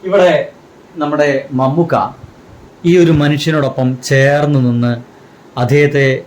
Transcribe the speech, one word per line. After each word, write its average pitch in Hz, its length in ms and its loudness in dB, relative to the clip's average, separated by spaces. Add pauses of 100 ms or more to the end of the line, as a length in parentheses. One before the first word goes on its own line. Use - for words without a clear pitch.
ഇവിടെ 185 260 4 (680)
നമ്മുടെ 147 260 0 (320)
മമ്മൂക്ക 147 360 0 (920)
ഈ - 20 4 (100)
ഒരു 170 180 4
മനുഷ്യനോടൊപ്പം 147 680 -2 (200)
ചേർന്ന് 143 580 2
നിന്ന് 120 240 0 (720)
അദ്ദേഹത്തെ 143 460 2 (200)